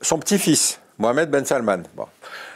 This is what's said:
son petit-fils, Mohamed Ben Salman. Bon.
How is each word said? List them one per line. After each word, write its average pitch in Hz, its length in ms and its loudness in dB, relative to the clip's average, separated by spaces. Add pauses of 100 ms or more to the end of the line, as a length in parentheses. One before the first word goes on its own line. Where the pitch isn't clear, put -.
son 160 180 0
petit-fils, - 600 2 (200)
Mohamed 135 320 2
Ben 139 140 2
Salman. 110 360 0 (140)
Bon. 57 100 -8 (500)